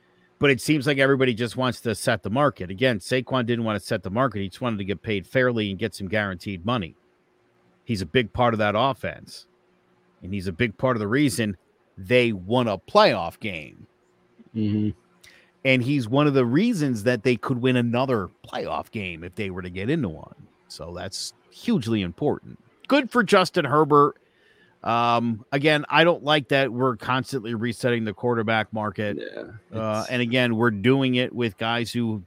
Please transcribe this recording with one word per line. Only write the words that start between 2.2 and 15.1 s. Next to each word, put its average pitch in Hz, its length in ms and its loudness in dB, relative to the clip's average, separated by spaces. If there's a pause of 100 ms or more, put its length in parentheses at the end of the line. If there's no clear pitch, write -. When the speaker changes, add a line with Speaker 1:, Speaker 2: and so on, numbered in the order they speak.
Speaker 1:
the 101 80 -6
market. 120 400 -2
Again, 107 300 0
Saquon 127 440 -2
didn't 117 200 -2
want 107 160 -2
to - 40 -16
set 110 200 -4
the 98 60 -8
market. 113 300 -2
He 98 80 -6
just - 120 -18
wanted 117 180 -4
to 101 60 -6
get 95 180 -6
paid 101 240 -4
fairly 120 440 0
and 95 80 -6
get 107 180 -6
some 98 100 -10
guaranteed 95 580 -4
money. 101 300 -4 (920)
He's 104 180 -4
a 90 40 -8
big 120 260 0
part 120 220 2
of 107 40 -2
that 104 200 2
offense. - 720 -4 (720)
And 87 100 -10
he's 98 140 -6
a 95 60 -4
big 110 260 -2
part 131 160 2
of 113 60 -2
the 104 80 -2
reason 117 480 0 (400)
they 117 360 4
won 107 360 0
a 98 100 -2
playoff 120 640 2
game. 78 480 -12 (680)
Speaker 2:
Mm-hmm. 107 360 -2 (760)